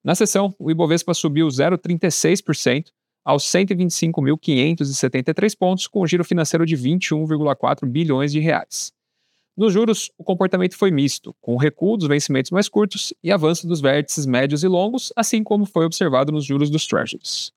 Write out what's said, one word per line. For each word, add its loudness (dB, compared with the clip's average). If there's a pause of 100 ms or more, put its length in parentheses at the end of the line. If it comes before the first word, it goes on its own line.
Na 0
sessão, 0
o -4
Ibovespa 0
subiu 0
zero 2
trinta -2
e 0
seis 0
por -2
cento 0 (320)
aos 0
cento 0
e 0
vinte 0
e -4
cinco -2
mil 2
quinhentos 0
e -6
setenta -2
e -2
três 0
pontos, 0
com -2
um 0
giro 0
financeiro 0
de 0
vinte 0
e -2
um -2
vírgula 0
quatro -2
bilhões 0
de 0
reais. -2 (640)
Nos 2
juros, 0
o -20
comportamento 0
foi 2
misto, -2
com -2
recuo 0
dos -2
vencimentos 0
mais 0
curtos -2
e -4
avanço 0
dos -2
vértices 0
médios 0
e 2
longos, -2
assim 0
como 0
foi 0
observado 0
nos -2
juros 0
dos -2
treasuries. -4